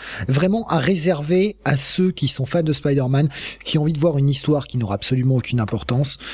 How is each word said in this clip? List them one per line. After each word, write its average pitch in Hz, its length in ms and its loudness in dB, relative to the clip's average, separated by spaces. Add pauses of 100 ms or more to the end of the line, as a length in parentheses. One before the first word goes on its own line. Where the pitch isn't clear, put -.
(280)
vraiment 185 400 0
à 170 120 0
réserver 170 840 0
à 143 140 0
ceux 185 340 2
qui 143 160 -2
sont 131 200 0
fans 175 160 0
de 156 100 0
Spider-Man, 139 560 2 (340)
qui - 140 0
ont 147 60 2
envie 160 100 0
de 147 60 -4
voir 156 180 2
une 139 120 4
histoire 143 360 2
qui - 140 -8
n'aura 101 160 -2
absolument 131 400 0
aucune 123 240 0
importance, 120 580 0 (160)